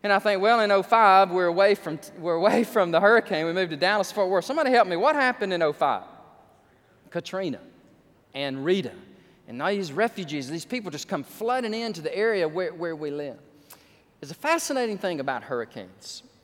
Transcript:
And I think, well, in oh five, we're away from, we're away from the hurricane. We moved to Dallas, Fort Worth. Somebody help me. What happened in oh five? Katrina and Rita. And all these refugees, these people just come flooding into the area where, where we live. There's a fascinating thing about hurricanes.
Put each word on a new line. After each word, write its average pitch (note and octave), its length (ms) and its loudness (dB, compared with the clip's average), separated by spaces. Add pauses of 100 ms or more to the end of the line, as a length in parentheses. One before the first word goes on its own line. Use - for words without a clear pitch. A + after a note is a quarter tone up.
And G#3 100 0
I G3 60 4
think, G3 240 0
well, A#3 160 4
in G#3 140 2
oh G3 100 4
five, G3 480 6
we're F3+ 160 2
away G3 300 4
from, D#3 240 -8 (180)
we're E3 160 -2
away G#3 300 2
from F#3 260 0
the E3 80 4
hurricane. G3+ 480 4
We E3 60 -2
moved F3+ 180 -2
to D#3 60 -6
Dallas, F#3+ 340 0
Fort F#3+ 200 -2
Worth. F#3+ 160 0
Somebody C#4 260 0
help A3+ 160 6
me. F3 80 -2
What C4+ 180 2
happened B3 380 0
in E3+ 100 0
oh D3+ 100 2
five? B2 300 0 (1080)
Katrina E3+ 500 -8 (760)
and C3+ 300 -6
Rita. F3+ 300 -2 (520)
And A#2+ 160 -12
all E3+ 60 -2
these G3 240 -4
refugees, D3+ 580 -4
these E3 140 -8
people G#3+ 260 -8
just C#3+ 160 -12
come D#3 160 -6
flooding A#3 500 -6
into A3 280 -8
the D3+ 120 -8
area G3 360 0
where, F3 260 -4
where E3 220 -6
we D3+ 160 -8
live. C#3+ 260 -8 (840)
There's C#3 120 -14
a - 20 -12
fascinating C4+ 640 -2
thing F3 220 -4
about C3 240 -4
hurricanes. A2 800 -10 (200)